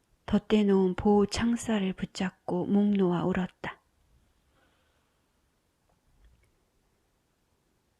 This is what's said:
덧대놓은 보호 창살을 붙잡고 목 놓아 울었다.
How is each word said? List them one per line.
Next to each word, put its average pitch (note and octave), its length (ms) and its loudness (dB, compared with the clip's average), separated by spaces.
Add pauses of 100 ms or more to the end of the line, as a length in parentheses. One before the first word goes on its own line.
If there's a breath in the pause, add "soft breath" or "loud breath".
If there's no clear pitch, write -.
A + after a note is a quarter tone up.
(260)
덧대놓은 G3 680 2
보호 G3+ 300 2
창살을 G#3+ 720 -2
붙잡고 - 720 -6
목 G3+ 240 2
놓아 F3 340 0
울었다. - 560 -6 (4000)